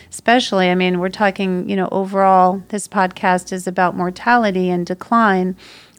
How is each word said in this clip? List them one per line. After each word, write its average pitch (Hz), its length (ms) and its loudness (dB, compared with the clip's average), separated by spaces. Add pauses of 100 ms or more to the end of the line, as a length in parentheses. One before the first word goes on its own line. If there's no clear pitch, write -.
Especially, 214 600 0
I 180 60 2
mean, 180 240 0
we're 185 100 -2
talking, 190 600 -2
you 202 60 -2
know, 185 160 -2
overall, 190 760 2
this 208 180 -6
podcast 185 640 -2
is 185 160 -8
about 185 300 0
mortality 185 720 0
and 175 160 -2
decline, 180 720 0 (420)